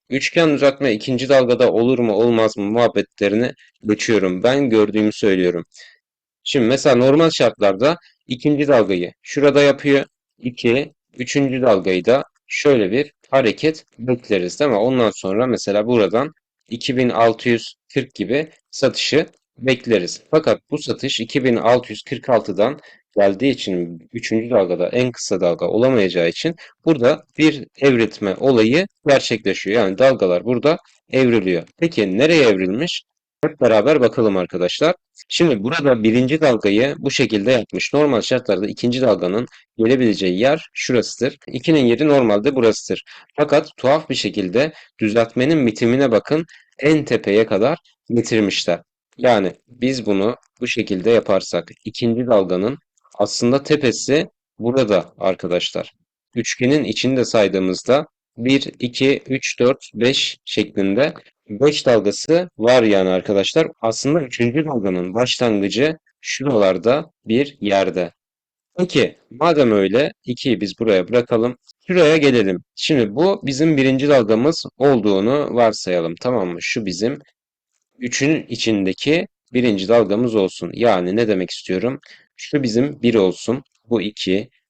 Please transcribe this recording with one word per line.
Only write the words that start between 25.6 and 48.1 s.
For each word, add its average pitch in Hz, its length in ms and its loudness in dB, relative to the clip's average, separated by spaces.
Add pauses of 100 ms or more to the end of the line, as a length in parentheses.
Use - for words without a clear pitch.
olamayacağı 95 640 2
için 160 260 -6 (300)
burada 147 380 2 (140)
bir 147 300 0 (100)
evrilme 113 580 0
olayı 127 520 2 (200)
gerçekleşiyor. 117 760 0
Yani 95 160 -2
dalgalar 98 480 2
burada 131 320 0 (320)
evriliyor. 107 540 2 (140)
Peki 107 400 -2
nereye 156 260 4
evrilmiş? 104 600 -2 (400)
Hep - 180 -4
beraber 123 400 4
bakalım 110 360 2
arkadaşlar. 90 580 -2 (340)
Şimdi 135 340 0
burada 135 400 0
birinci 127 380 2
dalgayı 120 560 2
bu 135 140 -4
şekilde 110 400 0
yapmış. 104 420 -4
Normal 139 280 2
şartlarda 104 460 -2
ikinci 120 340 -4
dalganın 101 440 0 (320)
gelebileceği 107 640 0
yer 143 340 0
şurasıdır. 123 640 -4 (100)
İkinin 143 380 0
yeri 120 220 2
normalde 127 480 2
burasıdır. 110 480 0 (320)
Fakat 143 420 0
tuhaf 151 320 0
bir 131 60 -4
şekilde 104 580 -2 (260)
düzeltmenin 120 680 0
bitimine 123 440 0
bakın, 156 340 0 (340)
en 151 260 2
tepeye 113 400 2
kadar 117 320 0 (320)
getirmişler. 107 720 -2 (360)